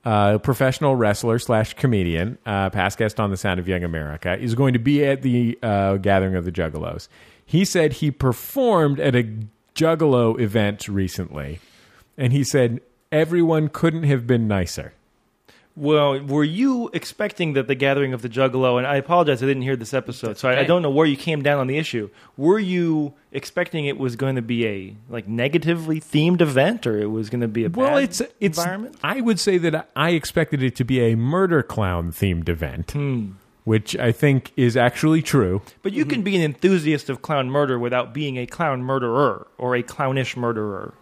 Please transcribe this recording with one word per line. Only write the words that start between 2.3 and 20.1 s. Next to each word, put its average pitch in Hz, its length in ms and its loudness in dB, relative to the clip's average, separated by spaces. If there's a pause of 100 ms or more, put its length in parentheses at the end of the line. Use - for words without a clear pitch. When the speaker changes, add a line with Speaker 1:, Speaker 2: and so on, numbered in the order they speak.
Speaker 1:
uh, 98 260 -2
past 98 280 -2
guest 107 200 -2
on 104 120 0
The 95 80 -2
Sound 92 220 -2
of 87 80 -6
Young 90 160 0
America, 82 520 -4
is 117 180 -2
going 131 200 2
to 120 40 2
be 143 260 2
at 139 180 0
the, 120 400 0
uh, 98 340 0
Gathering 95 400 2
of 85 80 -2
the 90 80 -4
Juggalos. 80 560 -6 (380)
He 180 180 2
said 165 300 2
he 151 160 -2
performed 151 920 0
at 143 140 2
a 123 120 2 (480)
Juggalo 147 640 2
event 104 500 0
recently, 85 720 -4 (580)
and 127 140 0
he 139 120 2
said 123 360 0 (300)
everyone 160 580 2
couldn't 165 360 0
have 135 220 2
been 117 220 2
nicer. 95 440 -4 (840)
Speaker 2:
Well, 143 440 2
were 143 200 0
you 240 520 0
expecting 180 580 -4
that 131 160 0
the 139 60 2
Gathering 139 400 0
of 117 80 -8
the 123 80 -6
Juggalo, 127 480 2
and 127 80 0
I 143 100 0
apologize, 147 460 2
I 135 40 0
didn't 135 160 0
hear 131 140 -2
this 113 160 -10
episode, 123 360 -4